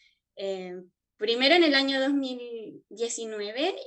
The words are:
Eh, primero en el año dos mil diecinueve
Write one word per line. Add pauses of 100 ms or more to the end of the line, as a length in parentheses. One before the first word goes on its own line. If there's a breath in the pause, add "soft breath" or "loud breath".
(360)
Eh, (420)
primero
en
el
año
dos
mil
diecinueve (120)